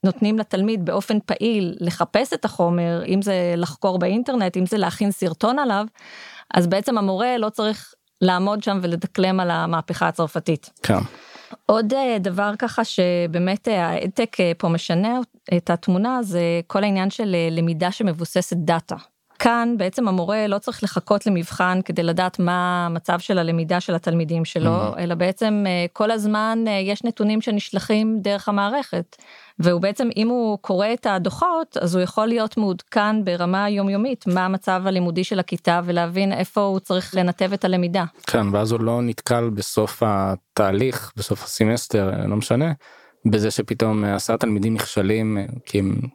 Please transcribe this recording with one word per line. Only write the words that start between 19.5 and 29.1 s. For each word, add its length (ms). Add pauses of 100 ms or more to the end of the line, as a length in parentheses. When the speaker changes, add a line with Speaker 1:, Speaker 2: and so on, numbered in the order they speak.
Speaker 1:
בעצם 300
המורה 400
לא 100
צריך 260
לחכות 440
למבחן 580
כדי 180
לדעת 360
מה 460
המצב 340
של 200
הלמידה 400
של 160
התלמידים 500
שלו, 320 (160)
Speaker 2:
Mhm. 60
Speaker 1:
אלא 160
בעצם, 520
אה, 260
כל 180
הזמן, 560
אה, 60
יש 300
נתונים 380
שנשלחים 800
דרך 280
המערכת, 680 (440)